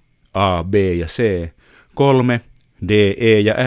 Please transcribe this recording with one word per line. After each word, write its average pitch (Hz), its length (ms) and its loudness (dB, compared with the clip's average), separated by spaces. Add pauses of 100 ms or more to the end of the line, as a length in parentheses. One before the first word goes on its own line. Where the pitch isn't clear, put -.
(340)
A, 92 300 -2
B 95 100 -6
ja 92 320 0
C. 90 440 -4 (460)
Kolme, 127 460 2 (460)
D, 101 300 2
E 110 220 4
ja 104 160 2 (120)